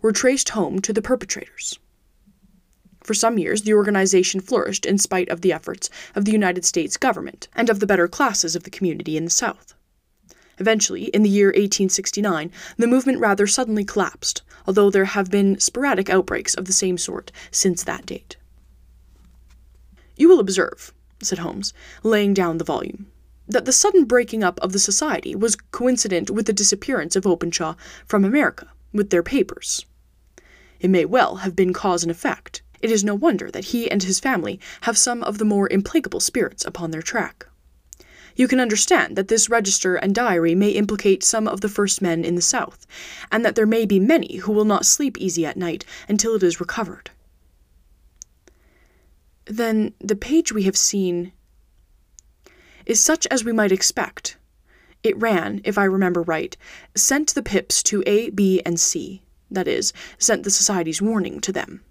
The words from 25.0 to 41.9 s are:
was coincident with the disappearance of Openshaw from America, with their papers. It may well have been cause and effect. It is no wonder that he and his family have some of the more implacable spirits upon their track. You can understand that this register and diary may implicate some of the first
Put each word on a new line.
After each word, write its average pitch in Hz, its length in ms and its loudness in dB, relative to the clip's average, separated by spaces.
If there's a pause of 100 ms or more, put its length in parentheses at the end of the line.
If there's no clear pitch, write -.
was 208 240 0 (140)
coincident 233 580 0
with 214 160 -2
the 220 80 0
disappearance 196 640 -2
of 190 100 0
Openshaw 170 480 -2 (320)
from 196 180 2
America, 233 480 0 (220)
with 208 160 0
their 175 120 4
papers. - 640 -4 (960)
It 185 80 0
may 180 160 4
well 214 320 2
have 190 180 -6
been 180 200 2
cause 175 280 -2
and 165 80 -4
effect. - 520 -8 (180)
It 226 100 -2
is 208 140 2
no 208 100 0
wonder 240 360 0
that - 160 -10
he 233 240 -4
and 202 120 0
his 190 180 -2
family 196 380 -4 (240)
have 233 140 -2
some 240 260 0
of 208 140 -4
the 214 80 -2
more 202 240 2
implacable - 520 -2
spirits - 440 -4
upon 165 280 -8
their 160 100 -10
track. - 440 -8 (920)
You 254 100 4
can 262 120 4
understand 240 560 2
that 196 120 -2
this 220 200 2
register 196 480 0
and 196 180 0
diary 175 400 2
may 202 140 4
implicate 202 560 0
some 220 240 0
of 190 140 -6
the 214 80 -2
first 202 320 -2